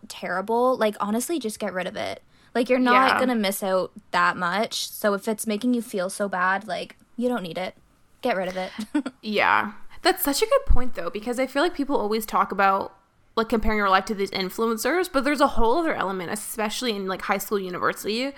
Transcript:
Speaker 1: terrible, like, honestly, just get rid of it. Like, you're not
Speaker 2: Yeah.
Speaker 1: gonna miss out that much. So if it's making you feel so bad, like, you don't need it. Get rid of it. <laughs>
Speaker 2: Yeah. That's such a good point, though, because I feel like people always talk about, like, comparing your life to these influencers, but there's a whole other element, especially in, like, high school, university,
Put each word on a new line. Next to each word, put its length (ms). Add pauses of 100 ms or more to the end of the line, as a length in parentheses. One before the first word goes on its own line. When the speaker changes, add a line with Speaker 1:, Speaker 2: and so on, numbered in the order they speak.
Speaker 1:
terrible, 720
like, 240
honestly, 360
just 220
get 140
rid 140
of 100
it. 260 (320)
Like, 140
you're 100
not 300
Speaker 2:
Yeah. 100
Speaker 1:
gonna 160
miss 260
out 300 (200)
that 260
much. 520
So 240
if 140
it's 180
making 280
you 80
feel 280
so 200
bad, 360
like, 300 (220)
you 100
don't 160
need 140
it. 180 (460)
Get 160
rid 100
of 80
it. 160 (220)
<laughs> 280
Speaker 2:
Yeah. 520 (300)
That's 200
such 180
a 40
good 220
point, 260
though, 160
because 300
I 80
feel 160
like 100
people 240
always 280
talk 260
about, 420 (420)
like, 140
comparing 300
your 100
life 160
to 100
these 160
influencers, 800
but 120
there's 180
a 60
whole 320
other 160
element, 360
especially 640
in, 120
like, 160
high 160
school, 200
university, 800